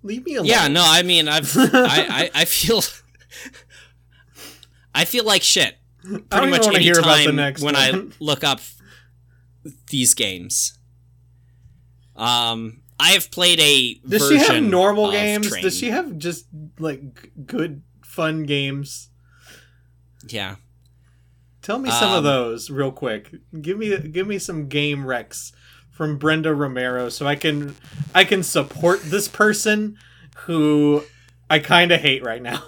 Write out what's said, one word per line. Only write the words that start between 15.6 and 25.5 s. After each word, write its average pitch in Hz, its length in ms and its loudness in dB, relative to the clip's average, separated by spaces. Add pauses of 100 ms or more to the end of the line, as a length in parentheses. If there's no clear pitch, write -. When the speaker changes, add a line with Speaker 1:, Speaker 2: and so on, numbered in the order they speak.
Speaker 1:
Does 185 160 -2
she 240 120 -4
have 285 280 -6
just, 165 280 -10 (320)
like, 143 440 -12
g-, - 80 -20 (160)
good, 160 360 -8 (200)
fun 156 420 -6
games? 139 640 -6 (1160)
Speaker 2:
Yeah. 98 300 -10 (1040)
Speaker 1:
Tell 220 160 -6
me 262 120 -6
some 233 220 2
of - 60 0
Speaker 2:
Um, 147 60 -2
Speaker 1:
those 120 460 -2
real 135 220 -4
quick. 117 420 -8 (260)
Give 170 180 -6
me, 208 200 -4
give 160 280 -6
me 208 120 -6
some 156 300 -8
game 143 360 -4
recs - 480 -8 (380)